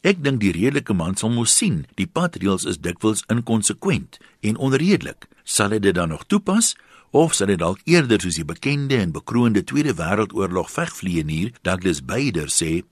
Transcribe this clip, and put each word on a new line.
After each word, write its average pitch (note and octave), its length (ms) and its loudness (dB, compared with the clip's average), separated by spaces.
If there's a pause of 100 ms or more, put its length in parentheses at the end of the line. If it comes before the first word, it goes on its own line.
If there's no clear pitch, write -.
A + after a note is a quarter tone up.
Ek F3+ 220 2
dink C3+ 160 2
die G2+ 120 4
redelike A#2+ 420 0
man F2+ 220 0
sal A2 140 -2
mos A#2 280 2
sien, A#2 280 0 (100)
die F#2 100 -2
padreëls B2+ 600 -2
is F2+ 120 -4
dikwels G#2 500 -2
inkonsekwent A#2 920 -2 (220)
en G#2+ 140 0
onredelik. C#3 720 0 (160)
Sal G2+ 260 0
hy G#2+ 100 0
dit F#2+ 160 4
dan F2 140 0
nog D2+ 180 -8
toepas, G3+ 480 0 (360)
of D#3+ 220 4
sal G2 140 0
hy G2+ 80 2
dalk E2+ 300 -2
eerder C#3 360 4
soos F2 140 -2
die D#3+ 100 -4
bekende C#3+ 520 -2
en F#2 140 0
bekroonde A2+ 520 2
Tweede C#3 320 0
Wêreldoorlog F#2 760 -2
vegvlieënier F2 840 -4 (100)
Douglas F2 420 -2
Bader F#2+ 440 -4
sê E2 420 -2